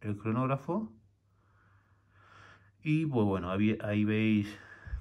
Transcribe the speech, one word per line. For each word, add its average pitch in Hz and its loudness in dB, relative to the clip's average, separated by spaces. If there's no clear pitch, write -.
el 101 -4
cronógrafo. 135 -4
Y 156 2
pues 123 2
bueno, 92 0
ahí, 107 2
ahí 104 0
veis 107 2